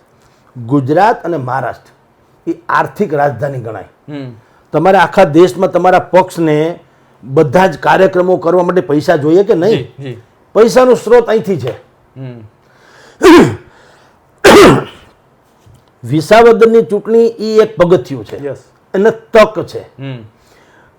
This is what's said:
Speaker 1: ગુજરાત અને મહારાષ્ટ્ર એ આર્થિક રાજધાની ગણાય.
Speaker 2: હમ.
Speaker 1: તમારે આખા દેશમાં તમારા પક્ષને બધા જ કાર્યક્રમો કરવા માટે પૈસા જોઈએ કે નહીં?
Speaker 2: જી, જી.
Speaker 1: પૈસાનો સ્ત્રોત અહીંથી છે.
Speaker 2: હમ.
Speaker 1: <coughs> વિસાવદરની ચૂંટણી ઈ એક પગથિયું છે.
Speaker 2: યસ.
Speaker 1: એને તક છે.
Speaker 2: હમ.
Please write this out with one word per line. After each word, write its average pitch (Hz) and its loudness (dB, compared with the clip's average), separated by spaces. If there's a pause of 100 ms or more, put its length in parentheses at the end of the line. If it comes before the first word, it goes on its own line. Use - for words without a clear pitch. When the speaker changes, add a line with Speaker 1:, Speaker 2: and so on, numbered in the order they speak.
(640)
Speaker 1:
ગુજરાત 156 -2
અને 170 -6
મહારાષ્ટ્ર - -12
એ 165 -10 (140)
આર્થિક 156 -4
રાજધાની 143 -4
ગણાય. 107 -14 (220)
Speaker 2:
હમ. 135 -14 (400)
Speaker 1:
તમારે 180 2
આખા 175 2
દેશમાં 175 2
તમારા 180 2
પક્ષને 170 -2 (440)
બધા 156 0
જ 151 -6
કાર્યક્રમો 180 0
કરવા 170 -2
માટે 180 -2
પૈસા 151 -2
જોઈએ 156 0
કે 208 -2
નહીં? 185 0
Speaker 2:
જી, - -12
જી. 123 -14 (380)
Speaker 1:
પૈસાનો 240 2
સ્ત્રોત 233 0
અહીંથી 196 -4
છે. 117 -8 (480)
Speaker 2:
હમ. 123 -16 (840)
Speaker 1:
<coughs> - 2 (1120)
વિસાવદરની 220 2
ચૂંટણી 226 -2 (120)
ઈ 220 -2
એક 220 -6
પગથિયું 165 0
છે. 143 -14
Speaker 2:
યસ. 127 -12 (380)
Speaker 1:
એને 208 0
તક 214 0
છે. - -14
Speaker 2:
હમ. 131 -16 (800)